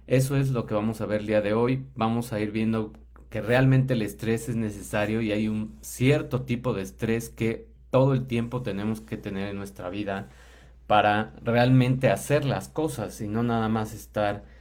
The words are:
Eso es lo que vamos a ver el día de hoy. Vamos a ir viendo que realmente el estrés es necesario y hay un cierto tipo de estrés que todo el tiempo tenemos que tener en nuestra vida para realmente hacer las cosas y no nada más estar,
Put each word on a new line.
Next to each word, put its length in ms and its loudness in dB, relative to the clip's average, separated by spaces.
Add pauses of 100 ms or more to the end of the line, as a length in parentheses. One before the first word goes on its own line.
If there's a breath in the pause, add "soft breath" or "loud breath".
Eso 280 2
es 160 2
lo 140 0
que 80 -6
vamos 260 0
a 60 -4
ver 160 0
el 60 -8
día 120 2
de 140 0
hoy. 320 0 (100)
Vamos 380 -2
a 80 0
ir 100 -2
viendo 400 0 (380)
que 120 -6
realmente 520 4
el 80 0
estrés 460 -2
es 80 -4
necesario 640 -2
y 120 -2
hay 160 0
un 320 -6
cierto 600 0
tipo 300 -4
de 80 -4
estrés 480 -4
que 380 -4 (220)
todo 240 4
el 120 0
tiempo 360 -4
tenemos 400 -4
que 160 -10
tener 320 -6
en 80 -8
nuestra 320 -10
vida 400 -6 (580 loud breath)
para 540 4
realmente 680 4
hacer 360 2
las 240 -4
cosas 500 -4
y 80 -6
no 160 0
nada 240 0
más 260 -2
estar, 520 -4 (160 loud breath)